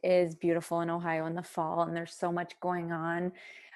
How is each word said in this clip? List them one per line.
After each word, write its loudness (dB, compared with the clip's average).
is 6
beautiful 2
in 0
Ohio 0
in -2
the -4
fall, 0
and -2
there's -6
so -2
much -2
going -2
on. 0